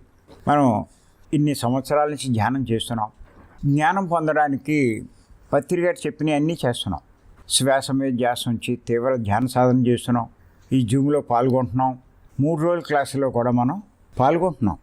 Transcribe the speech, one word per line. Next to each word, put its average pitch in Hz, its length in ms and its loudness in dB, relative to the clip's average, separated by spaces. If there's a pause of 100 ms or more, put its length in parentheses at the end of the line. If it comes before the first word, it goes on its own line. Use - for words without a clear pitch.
(480)
మనం 127 360 2 (500)
ఇన్ని 147 200 2
సంవత్సరాల 135 540 0
నుంచి 131 240 -4
ధ్యానం 117 380 0
చేస్తున్నాం. 110 400 -4 (560)
ధ్యానం 160 400 2
పొందడానికి 147 1000 0 (460)
పత్రి 143 300 0
గారు 170 240 -2
చెప్పినవి 151 300 -2
అన్నీ 156 300 0
చేస్తున్నాం. 107 340 -4 (480)
శ్వాస 135 420 0
మీద 135 220 0
ధ్యాస 123 360 -2
ఉంచి 120 280 -4
తీవ్ర 120 400 -2
ధ్యాన 110 300 0
సాధన 127 400 2
చేస్తున్నాం. 120 420 0 (440)
ఈ 131 100 2
జూమ్లో 139 380 0
పాల్గొంటున్నాం. 127 800 0 (420)
మూడు 151 220 0
రోజుల 175 180 0
క్లాసులో 139 500 -2
కూడా 120 200 0
మనం 123 320 0 (360)
పాల్గొంటున్నాం. 139 640 0